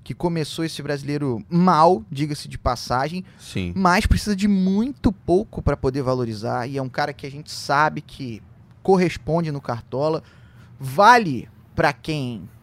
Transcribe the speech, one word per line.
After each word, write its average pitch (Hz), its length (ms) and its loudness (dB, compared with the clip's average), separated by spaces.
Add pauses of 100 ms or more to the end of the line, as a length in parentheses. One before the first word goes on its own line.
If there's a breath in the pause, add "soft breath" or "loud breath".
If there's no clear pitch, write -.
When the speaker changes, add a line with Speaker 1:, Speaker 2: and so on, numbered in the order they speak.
Speaker 1:
que - 140 -14
começou 165 500 -4
esse 156 160 -10
brasileiro 143 640 -4
mal, 175 640 4
diga-se 147 380 -6
de 135 100 -14
passagem, 135 640 -4 (140)
Speaker 2:
Sim. 90 380 -6
Speaker 1:
mas 190 320 2
precisa - 280 2
de 196 120 0
muito 202 640 2
pouco 180 500 -2
pra 143 160 0
poder 135 240 -2
valorizar, 120 680 -2
e 139 120 -6
é - 20 -4
um 131 80 -6
cara 147 240 -4
que - 140 -14
a - 20 -10
gente 143 220 -16
sabe 151 500 0
que 117 400 -12 (400)
corresponde 170 680 2
no 139 100 -8
Cartola, 139 600 -4 (560 loud breath)
vale 170 680 6 (280)
pra 156 180 2
quem 123 560 -6 (140)